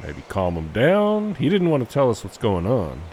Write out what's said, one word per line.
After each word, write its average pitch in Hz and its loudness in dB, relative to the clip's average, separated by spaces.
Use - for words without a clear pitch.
Maybe 78 -10
calm 90 0
him 80 -6
down? 208 2
He 151 0
didn't 180 2
want 139 0
to - -16
tell 139 2
us 110 0
what's 95 -12
going 92 0
on. 87 0